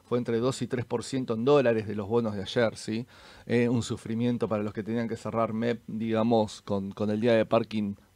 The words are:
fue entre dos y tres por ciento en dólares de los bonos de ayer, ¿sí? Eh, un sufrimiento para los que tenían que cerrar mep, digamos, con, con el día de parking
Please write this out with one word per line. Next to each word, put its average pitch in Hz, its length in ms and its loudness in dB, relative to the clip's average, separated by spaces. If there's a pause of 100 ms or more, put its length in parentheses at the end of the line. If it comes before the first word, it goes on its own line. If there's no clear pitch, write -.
fue 120 140 0
entre 117 180 0
dos 127 240 0
y 120 60 -4
tres 117 180 -4
por 113 180 -4
ciento 127 300 -4
en 113 120 -2
dólares 120 420 4
de 107 80 -6
los 104 120 -4
bonos 113 280 0
de 98 80 -6
ayer, 110 340 0
¿sí? 113 300 -4 (400)
Eh, 120 220 2
un 120 120 2
sufrimiento 113 680 -2
para 104 160 -2
los 107 80 -4
que 107 120 -6
tenían 113 260 -4
que 113 80 -6
cerrar 110 360 -2
mep, 117 340 -2
digamos, 110 720 0
con, 98 300 -4
con 104 180 -2
el 107 100 0
día 117 140 4
de 110 120 4
parking 107 500 0 (200)